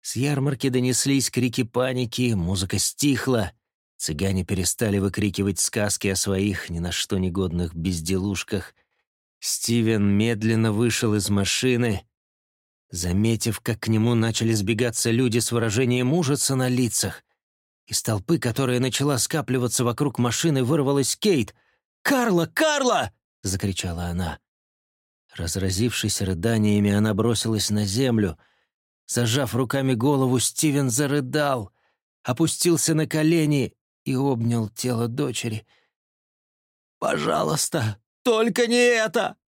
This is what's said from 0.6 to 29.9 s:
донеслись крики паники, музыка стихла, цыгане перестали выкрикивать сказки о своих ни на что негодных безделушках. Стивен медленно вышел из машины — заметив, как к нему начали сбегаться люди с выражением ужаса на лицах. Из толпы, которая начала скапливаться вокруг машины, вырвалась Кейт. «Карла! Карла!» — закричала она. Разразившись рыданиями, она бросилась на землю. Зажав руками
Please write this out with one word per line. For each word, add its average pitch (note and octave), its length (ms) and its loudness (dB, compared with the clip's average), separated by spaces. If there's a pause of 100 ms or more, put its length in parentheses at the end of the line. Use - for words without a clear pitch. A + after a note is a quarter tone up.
донеслись B2+ 600 2
крики B2 320 0
паники, B2 680 -2
музыка F#2 440 -2
стихла, B2+ 760 0 (440)
цыгане F#2 480 -2
перестали G2+ 540 0
выкрикивать G2 600 0
сказки - 480 -2
о F#2+ 80 0
своих G2 540 -2
ни E2+ 100 -6
на F2 120 -4
что - 260 -2
негодных F2 560 -2
безделушках. F#2 1000 -4 (640)
Стивен A2+ 680 0
медленно A2 640 2
вышел A2 440 0
из G2 140 -2
машины — A2+ 760 0 (840)
заметив, G2+ 720 -2
как A#2 180 -4
к - 80 -6
нему A2+ 260 2
начали A2+ 400 0
сбегаться A2+ 560 0
люди A#2+ 300 2
с - 120 -2
выражением B2 640 0
ужаса C#3 420 0
на B2+ 120 0
лицах. B2 560 -2 (640)
Из - 160 -4
толпы, A2 340 0
которая B2 420 0
начала C3+ 380 0
скапливаться B2+ 680 -2
вокруг A#2+ 360 0
машины, C3 440 2
вырвалась C#3 520 0
Кейт. D#3 400 0 (480)
«Карла! A#3 420 2
Карла!» — B3+ 680 0 (320)
закричала F#2 600 -4
она. F2 340 -4 (960)
Разразившись F#2+ 840 -2
рыданиями, G#2 720 2
она G#2 220 2
бросилась A2 560 0
на G#2 160 0
землю. G#2+ 520 0 (720)
Зажав A#2+ 480 0
руками C3 380 0